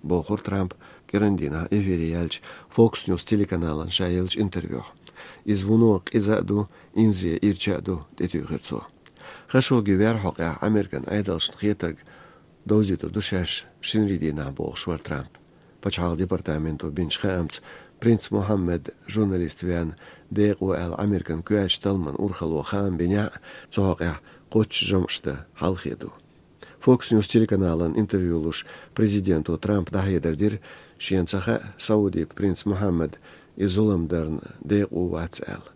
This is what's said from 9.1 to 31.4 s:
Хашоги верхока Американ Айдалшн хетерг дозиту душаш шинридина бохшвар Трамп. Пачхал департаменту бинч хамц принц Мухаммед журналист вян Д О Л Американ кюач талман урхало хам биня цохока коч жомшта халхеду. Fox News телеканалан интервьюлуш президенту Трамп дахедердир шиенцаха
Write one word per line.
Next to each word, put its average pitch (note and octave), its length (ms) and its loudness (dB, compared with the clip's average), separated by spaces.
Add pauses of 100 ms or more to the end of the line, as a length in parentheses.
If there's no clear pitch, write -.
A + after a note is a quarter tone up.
Хашоги A#2+ 440 4
верхока F#2+ 720 2
Американ G2+ 460 0
Айдалшн F#2+ 520 -2
хетерг G2 380 -2 (680)
дозиту G2 440 2
душаш F2+ 560 -4 (160)
шинридина D#2 680 0
бохшвар D2+ 480 -6
Трамп. - 300 -8 (520)
Пачхал F2 340 -2
департаменту D#2+ 760 -4
бинч D#2 260 -4
хамц F2+ 440 -4 (380)
принц A2+ 300 2
Мухаммед F#2+ 640 0 (140)
журналист F#2+ 560 -2
вян E2+ 320 -2 (340)
Д G#2 300 4
О F#2 160 0
Л E2+ 240 -4
Американ F2 420 -2
кюач G2+ 380 0
талман F#2 400 -2
урхало E2 440 -2
хам G2+ 320 -2
биня F#2 360 0 (400)
цохока E2+ 480 0 (320)
коч - 280 2
жомшта F2 760 -2
халхеду. E2+ 580 -4 (720)
Fox B2 280 6
News G#2+ 160 4
телеканалан F2+ 680 2
интервьюлуш F2 680 0 (280)
президенту F#2 640 2
Трамп G2+ 320 0
дахедердир F#2+ 720 0 (380)
шиенцаха F#2+ 640 0 (160)